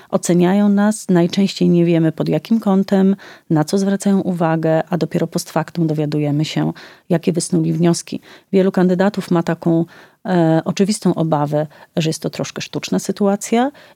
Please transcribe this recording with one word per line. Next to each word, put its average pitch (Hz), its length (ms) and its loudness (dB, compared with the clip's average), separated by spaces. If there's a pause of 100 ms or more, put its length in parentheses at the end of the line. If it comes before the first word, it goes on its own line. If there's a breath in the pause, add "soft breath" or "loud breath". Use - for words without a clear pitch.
oceniają 185 600 2
nas, 208 400 2
najczęściej 175 600 2
nie 175 160 4
wiemy, 165 260 2
pod 156 180 -4
jakim 160 300 0
kątem, 190 560 2 (340 loud breath)
na 156 140 2
co 196 140 -2
zwracają 196 420 0
uwagę, 160 680 0
a 175 80 -2
dopiero 165 300 -2
post - 240 -8
factum 160 360 -2
dowiadujemy 151 580 -2
się, 156 280 -4 (360 loud breath)
jakie 170 240 0
wysnuli 165 400 0
wnioski. 170 460 0 (340 loud breath)
Wielu 190 180 2
kandydatów 185 600 0
ma 170 120 2
taką, 165 420 0 (400 loud breath)
e, 165 400 2
oczywistą 196 500 0
obawę, 151 520 -2 (300 loud breath)
że 160 120 -2
jest 156 120 -6
to 160 80 -4
troszkę - 320 -10
sztuczna - 380 -6
sytuacja 208 720 -2 (240 loud breath)